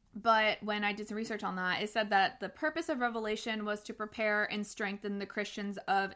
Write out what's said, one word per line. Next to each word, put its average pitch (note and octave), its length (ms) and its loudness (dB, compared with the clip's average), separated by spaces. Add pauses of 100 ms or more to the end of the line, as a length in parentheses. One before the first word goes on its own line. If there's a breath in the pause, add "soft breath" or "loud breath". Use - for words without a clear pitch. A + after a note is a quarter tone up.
(140)
But G#3+ 480 4
when G#3 220 -2
I G#3 80 2
did G#3 160 -6
some G#3 80 -6
research A3 260 -4
on F#3 140 -4
that, F#3 260 0
it G#3 80 -2
said G#3+ 200 0
that G3 320 4
the G3 80 -4
purpose D#4+ 400 -2
of D4 100 0
Revelation A3 640 -2
was G#3 200 -2
to A#3+ 100 -10
prepare G#3+ 580 0
and G#3 160 -2
strengthen G3+ 520 -4
the G3 60 -2
Christians G3+ 520 -4 (100)
of F#3+ 280 2